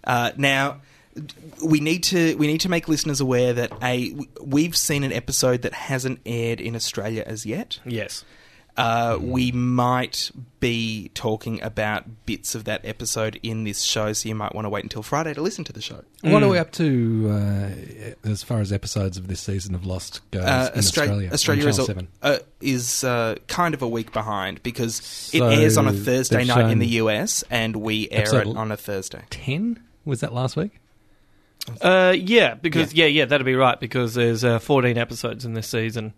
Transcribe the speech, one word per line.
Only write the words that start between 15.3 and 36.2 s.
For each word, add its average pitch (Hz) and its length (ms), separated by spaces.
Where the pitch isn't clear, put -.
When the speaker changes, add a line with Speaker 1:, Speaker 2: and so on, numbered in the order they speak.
Speaker 1:
to 143 80
listen 170 240
to - 80
the 107 80
show. - 240
Speaker 3:
What 196 200
are 208 40
Speaker 2:
Mm. 196 60
Speaker 3:
we 180 60
up 165 160
to, 113 560
uh, 107 60
as 101 140
far 113 180
as 98 100
episodes 95 460
of 92 100
this 92 140
season 98 340
of 90 100
Lost 92 360
goes 90 140
Speaker 1:
Uh, 131 280
Speaker 3:
in - 60
Speaker 1:
Austra-, 104 60
Speaker 3:
Australia 101 420
on 87 60
Speaker 1:
Australia 147 300
Speaker 3:
Channel 147 60
Speaker 1:
is 107 100
a, 135 60
Speaker 3:
seven? 95 220
Speaker 1:
uh, 143 140
is, 123 420
uh, 120 320
kind 170 260
of 135 80
a 123 80
week 113 240
behind 104 500
because 117 360
it 160 60
Speaker 3:
So 123 100
Speaker 1:
airs 113 260
on 107 140
a 104 40
Thursday 127 440
Speaker 3:
they've 123 100
Speaker 1:
night 120 240
in 110 80
the 120 80
Speaker 3:
shown 117 60
Speaker 1:
U 113 160
S 135 420
and 113 240
we 107 340
air 110 120
Speaker 3:
episode 107 260
Speaker 1:
it 110 80
on 110 160
a 104 60
Thursday. - 520
Speaker 3:
ten? 214 520
Was 135 160
that - 120
last 127 220
week? 180 240
Speaker 2:
Uh, 185 360
yeah, 185 380
because, 160 380
Speaker 1:
Yeah. 160 120
Speaker 2:
yeah, 151 140
yeah, 139 60
that'd 135 200
be 131 80
right, 127 260
because 120 340
there's, 117 320
uh, 117 140
fourteen 123 380
episodes 117 460
in 113 120
this 113 120
season. 110 500